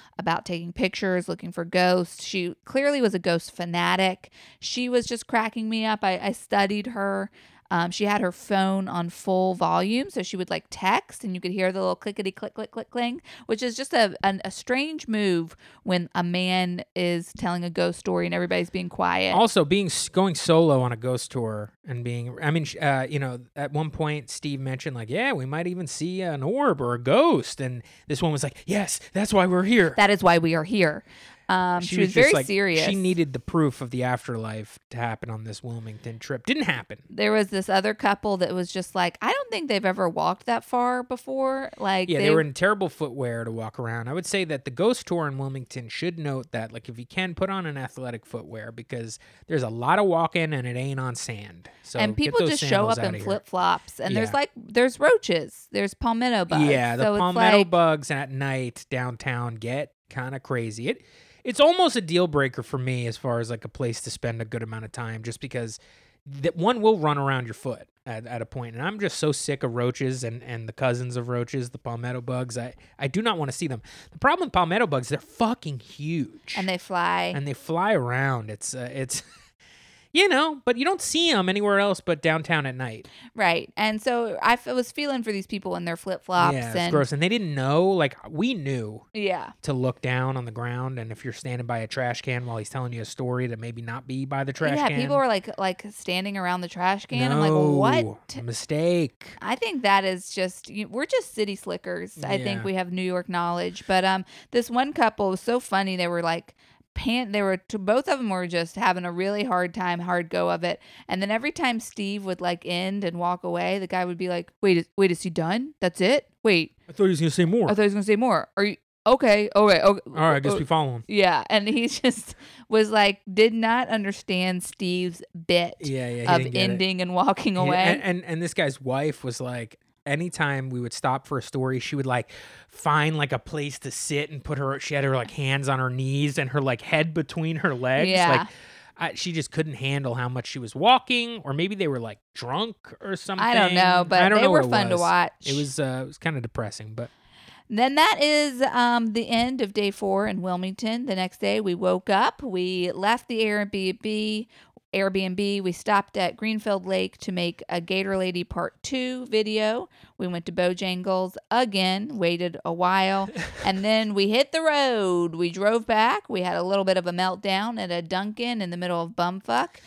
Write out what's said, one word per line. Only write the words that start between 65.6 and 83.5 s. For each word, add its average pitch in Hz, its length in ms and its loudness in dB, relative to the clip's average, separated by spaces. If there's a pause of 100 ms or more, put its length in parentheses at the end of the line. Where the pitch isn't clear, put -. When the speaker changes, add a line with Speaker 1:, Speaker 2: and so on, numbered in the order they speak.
Speaker 2:
that 143 300 -4
one 214 240 2
will 220 180 6
run 151 200 0
around 135 280 0
your 113 60 -8
foot - 340 -10 (200)
at, 117 200 -10
at 117 140 -8
a 113 60 -8
point. 120 280 -10
And 120 80 -8
I'm 202 160 -6
just 202 200 -4
so 151 120 2
sick 143 320 -4
of 123 120 -2
roaches 127 500 -2
and, 120 180 -8
and 113 240 -10
the 113 60 -8
cousins 123 440 -2
of 120 120 -4
roaches, 120 400 -4
the 123 100 -16
palmetto 123 440 -8
bugs. 127 340 -6
I, 120 160 -8 (260)
I 139 100 -2
do 175 120 0
not 220 160 2
wanna 143 160 -2
see - 140 -6
them. 123 160 -6 (280)
The - 80 -20
problem 330 280 4
with - 80 -8
palmetto 185 320 4
bugs, 135 240 0
they're 143 80 0
fucking 214 600 -4
huge. - 760 -6
Speaker 1:
And 190 100 -4
they 185 120 -2
fly. 180 560 -2
Speaker 2:
And 143 120 -4
they 143 60 -4
fly 170 400 0
around. 127 560 0
It's, - 260 -10
uh, 127 160 -10
it's, 135 380 -6
<laughs> - 840 -20
you 370 160 6
know, 302 360 2
but 247 140 2
you 262 60 -2
don't 370 180 0
see 339 300 0
'em 190 160 2
anywhere 202 320 2
else 202 200 2
but 160 220 -2
downtown 160 440 0
at 127 100 -6
night. 123 320 -8 (260)
Speaker 1:
Right. 180 420 0